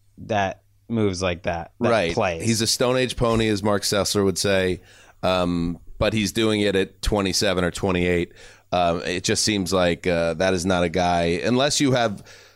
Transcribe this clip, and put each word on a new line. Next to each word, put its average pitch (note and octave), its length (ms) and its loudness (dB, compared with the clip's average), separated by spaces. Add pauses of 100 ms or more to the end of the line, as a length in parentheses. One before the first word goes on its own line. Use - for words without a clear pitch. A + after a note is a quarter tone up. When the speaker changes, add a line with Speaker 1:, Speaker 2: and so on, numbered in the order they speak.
(180)
Speaker 1:
that G2 440 -4 (260)
moves G2+ 340 0
like F2 220 -2
that, E2+ 360 -6
that A#2 100 0
Speaker 2:
Right. F#2 240 2
Speaker 1:
plays. F2+ 300 -2
Speaker 2:
He's A2 160 0
a A2+ 80 0
Stone B2+ 300 0
Age B2+ 180 -2
pony, A2+ 320 2
as G2+ 160 0
Mark G2+ 180 0
Sessler G2+ 420 0
would F#2+ 140 2
say, F#2 420 0 (420)
um, F2 560 0 (200)
but G#2+ 140 0
he's G#2+ 200 -2
doing G#2+ 300 0
it G2+ 120 2
at F#2+ 260 -2
twenty-seven F#2+ 600 0
or F2 80 0
twenty-eight. F2+ 600 0 (400)
Um, F2 300 0
it F2+ 200 -4
just - 220 0
seems G2 280 0
like, F2+ 340 2
uh, E2+ 280 0
that F#2+ 180 0
is F2+ 140 -2
not F2+ 160 2
a F2 60 2
guy, F2 560 0
unless B2+ 360 0
you C3+ 120 2
have A#2 320 -2 (320)